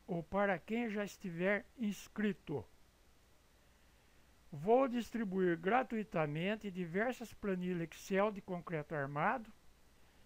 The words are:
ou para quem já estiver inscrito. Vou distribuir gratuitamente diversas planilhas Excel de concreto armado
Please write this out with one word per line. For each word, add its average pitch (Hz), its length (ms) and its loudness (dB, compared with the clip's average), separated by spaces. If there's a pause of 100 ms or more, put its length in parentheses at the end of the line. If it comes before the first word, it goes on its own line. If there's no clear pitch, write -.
ou 170 160 -2
para 196 360 2
quem 226 320 -2
já 208 160 -2
estiver 185 580 0 (140)
inscrito. 202 840 -2 (1900)
Vou 220 360 4
distribuir 196 680 2
gratuitamente 190 1120 0
diversas 185 640 -2
planilhas 180 580 -2
Excel 202 400 2
de 202 120 -6
concreto 170 520 -6
armado 160 560 0 (760)